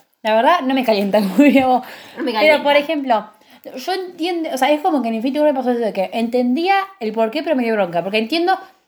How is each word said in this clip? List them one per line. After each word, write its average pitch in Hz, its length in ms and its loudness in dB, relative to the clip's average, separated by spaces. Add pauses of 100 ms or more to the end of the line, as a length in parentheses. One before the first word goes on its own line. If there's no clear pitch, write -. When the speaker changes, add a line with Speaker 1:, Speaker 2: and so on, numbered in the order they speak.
(220)
Speaker 1:
La 220 120 0
verdad, 294 280 4
no 269 120 -2
me 262 100 0
calienta, 202 340 2
<laughs> - 20 4
como 185 160 -2
diría 262 320 6
vos. 247 140 2 (340)
Speaker 2:
No 254 80 -8
me 247 80 -2
Speaker 1:
Pero, 220 80 -2
Speaker 2:
calienta. 302 240 4
Speaker 1:
por 285 120 4
ejemplo... 277 540 -2 (460)
Yo 262 160 -6
entiendo, 359 600 -6
o 254 60 -6
sea, 262 140 2
es 302 80 0
como 302 200 0
que 233 100 -4
en 226 40 -4
Infinity 254 240 -4
War 302 140 4
me 262 40 -2
pasó 254 140 -2
eso 240 100 0
de 220 120 -2
que 190 200 -4
entendía 247 600 0 (240)
el 214 140 -6
porqué, 226 320 -2
pero 320 100 0
me 254 80 -2
dio 226 120 0
bronca. 175 280 -2
Porque 196 160 -2
entiendo 339 400 0 (280)